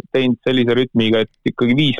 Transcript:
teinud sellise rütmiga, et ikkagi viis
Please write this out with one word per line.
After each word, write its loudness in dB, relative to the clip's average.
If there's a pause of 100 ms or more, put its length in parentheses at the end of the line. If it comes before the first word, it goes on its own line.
(120)
teinud 0
sellise 0
rütmiga, 0
et -8
ikkagi 0
viis 0